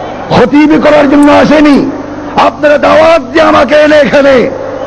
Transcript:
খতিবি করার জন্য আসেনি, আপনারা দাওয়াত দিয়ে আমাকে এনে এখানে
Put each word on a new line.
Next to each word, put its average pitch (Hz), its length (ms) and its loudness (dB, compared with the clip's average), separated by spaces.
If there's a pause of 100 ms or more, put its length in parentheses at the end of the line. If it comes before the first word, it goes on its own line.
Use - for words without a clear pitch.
(300)
খতিবি 294 500 2
করার 294 300 2
জন্য 294 220 2
আসেনি, 285 580 2 (560)
আপনারা 294 320 -2
দাওয়াত 302 440 2
দিয়ে 269 220 0
আমাকে 302 300 0
এনে 302 220 2
এখানে 277 540 2 (360)